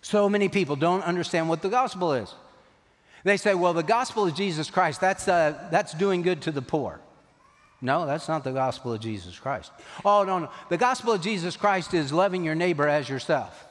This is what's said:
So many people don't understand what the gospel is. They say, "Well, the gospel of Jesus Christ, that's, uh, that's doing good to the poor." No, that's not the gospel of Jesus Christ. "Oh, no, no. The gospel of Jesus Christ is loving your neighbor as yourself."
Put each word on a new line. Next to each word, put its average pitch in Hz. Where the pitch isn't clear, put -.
So 202
many 202
people 151
don't 175
understand 170
what 160
the 196
gospel 196
is. 113
They 202
say, 202
"Well, 175
the 165
gospel 220
of 165
Jesus 156
Christ, 175
that's, 190
uh, 156
that's 180
doing 180
good 175
to 165
the 139
poor." 117
No, 143
that's 151
not 156
the 131
gospel 131
of 107
Jesus 98
Christ. -
"Oh, 202
no, 190
no. 156
The 175
gospel 247
of 190
Jesus 180
Christ 190
is 151
loving 185
your 156
neighbor 165
as 147
yourself." 131